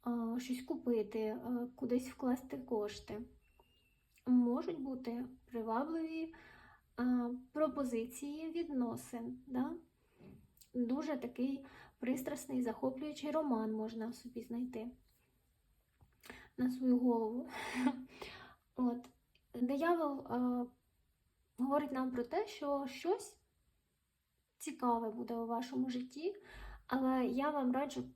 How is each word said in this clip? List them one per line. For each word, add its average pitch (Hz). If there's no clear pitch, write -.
а, 233
щось 254
купити, 220
а, 240
кудись 247
вкласти 262
кошти. 214
Можуть 254
бути 254
привабливі, 320
а, 247
пропозиції 285
відносин, 254
да? 262
Дуже 269
такий 254
пристрасний, 262
захоплюючий 262
роман 247
можна 220
собі 240
знайти 240
на 254
свою 254
голову. 240
<laughs> -
От. 247
Диявол, 277
е, 247
говорить 269
нам 262
про 247
те, 339
що 277
щось 359
цікаве 233
буде 233
у 233
вашому 254
житті, 285
але 262
я 269
вам 277
раджу 262